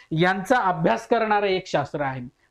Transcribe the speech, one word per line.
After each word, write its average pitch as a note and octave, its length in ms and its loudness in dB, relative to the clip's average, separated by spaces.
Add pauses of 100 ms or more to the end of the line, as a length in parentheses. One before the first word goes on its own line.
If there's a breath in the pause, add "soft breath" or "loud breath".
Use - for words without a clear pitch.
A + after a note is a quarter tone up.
(120 loud breath)
यांचा F#3 460 2
अभ्यास F#3+ 500 0
करणारं G#3+ 400 2
एक F#3 200 -2
शास्त्र D3 340 -4
आहे. C3 200 -6 (300)